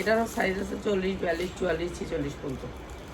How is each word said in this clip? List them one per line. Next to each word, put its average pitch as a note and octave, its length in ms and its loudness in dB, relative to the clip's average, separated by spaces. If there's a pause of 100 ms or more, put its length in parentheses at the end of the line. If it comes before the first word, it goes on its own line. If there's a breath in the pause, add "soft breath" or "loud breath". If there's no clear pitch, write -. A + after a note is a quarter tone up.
এটারও A3 260 4 (100)
সাইজ F#3+ 260 2
আছে G3+ 120 -2 (120)
চল্লিশ, G3 360 4
বিয়াল্লিশ, F3 360 2
চুয়াল্লিশ, F3 380 2
ছেচল্লিশ D3+ 440 -2
পর্যন্ত। C3+ 220 -4 (520)